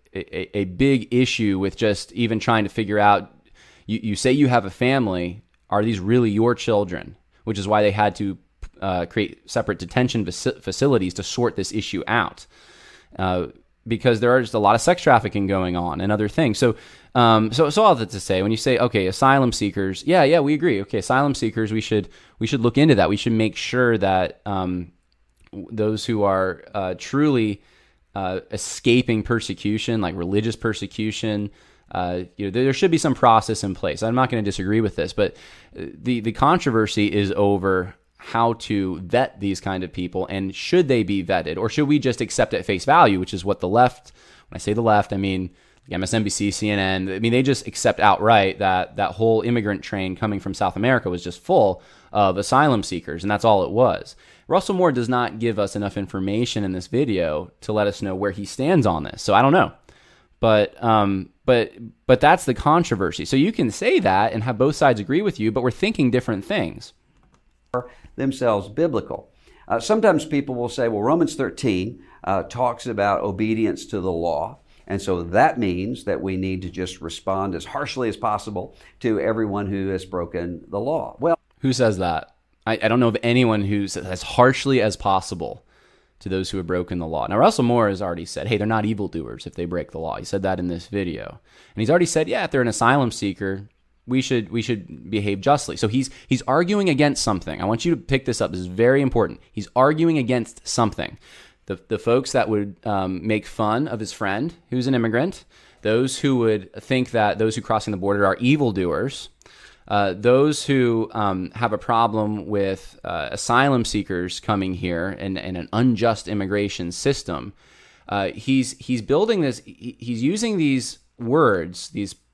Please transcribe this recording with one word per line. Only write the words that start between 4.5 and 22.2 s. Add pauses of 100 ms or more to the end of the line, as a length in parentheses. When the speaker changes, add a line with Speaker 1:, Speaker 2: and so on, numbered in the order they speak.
Speaker 1:
a
family, (280)
are
these
really
your
children? (260)
Which
is
why
they
had
to, (420)
uh,
create
separate
detention
faci-,
facilities
to
sort
this
issue
out. (720)
Uh, (380)
because
there
are
just
a
lot
of
sex
trafficking
going
on
and
other
things.
So, (380)
um,
so,
so
all
that
to
say,
when
you
say,
"Okay,
asylum
seekers,"
yeah,
yeah,
we
agree.
Okay,
asylum
seekers,
we
should, (320)